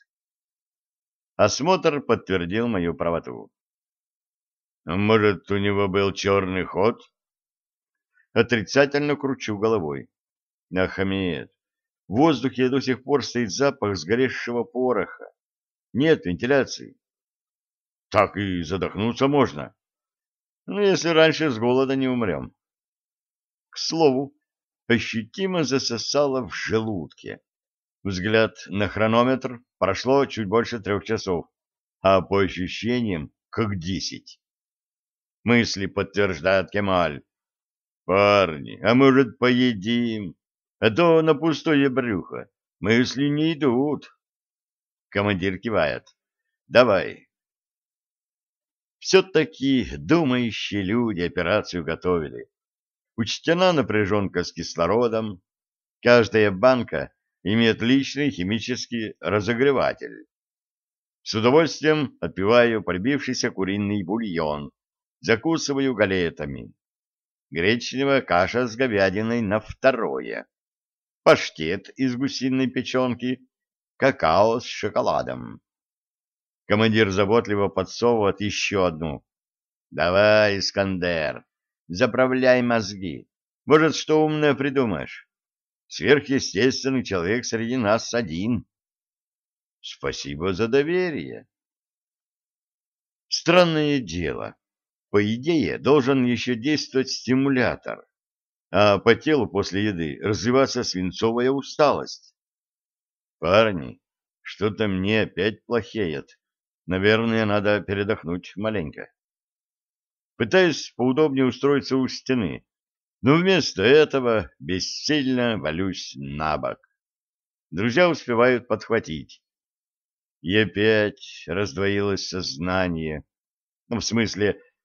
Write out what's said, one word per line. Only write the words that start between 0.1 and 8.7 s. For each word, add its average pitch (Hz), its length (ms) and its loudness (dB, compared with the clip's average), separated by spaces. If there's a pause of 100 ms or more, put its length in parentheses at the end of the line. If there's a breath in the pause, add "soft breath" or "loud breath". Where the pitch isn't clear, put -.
Осмотр 147 680 2
подтвердил 98 640 -2
мою 85 260 -2
правоту. 78 560 -6 (1300)
Может, 107 640 2
у 101 60 2
него 101 320 0
был 98 240 2
чёрный 92 520 0
ход? 104 360 0 (1300)
Отрицательно 139 840 0